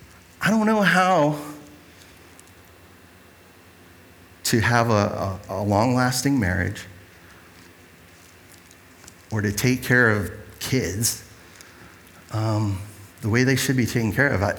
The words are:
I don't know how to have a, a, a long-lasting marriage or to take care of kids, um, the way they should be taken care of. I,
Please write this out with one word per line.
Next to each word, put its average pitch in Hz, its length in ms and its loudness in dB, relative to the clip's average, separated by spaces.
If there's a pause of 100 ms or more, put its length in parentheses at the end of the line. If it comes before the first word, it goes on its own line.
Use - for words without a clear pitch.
(420)
I - 80 0
don't 214 160 2
know 220 160 2
how 175 580 4 (3000)
to 120 160 0
have 120 300 2
a, 98 500 -2 (100)
a, 98 40 -10
a 101 100 -6
long-lasting 127 720 0
marriage 92 480 -2 (2500)
or 110 100 -2
to 101 120 0
take 123 300 0
care 123 260 4
of 101 220 0 (280)
kids, 113 640 -4 (1080)
um, 107 500 -2 (400)
the 107 80 -4
way 120 160 2
they 131 100 2
should 131 220 0
be 117 80 2
taken 113 260 -2
care 131 160 2
of. 101 160 0
I, 98 140 0